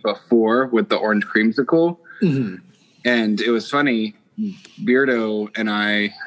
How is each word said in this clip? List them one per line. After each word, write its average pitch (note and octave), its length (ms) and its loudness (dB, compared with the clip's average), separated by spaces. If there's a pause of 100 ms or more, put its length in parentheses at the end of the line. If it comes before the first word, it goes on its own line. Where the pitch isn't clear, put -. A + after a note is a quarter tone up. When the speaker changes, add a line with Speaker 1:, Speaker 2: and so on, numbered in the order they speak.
Speaker 1:
before A2+ 640 2
with A2+ 240 0
the A2 80 0
orange G#2 300 0
creamsicle. C#3+ 720 0 (260)
Speaker 2:
Mm-hmm. C3 320 0 (500)
Speaker 1:
And A2 340 2
it A2 120 0
was A2+ 180 -2
funny, A#2+ 460 -2 (680)
Beardo A2 760 0
and A2 140 -2
I, G#2 420 -2 (160)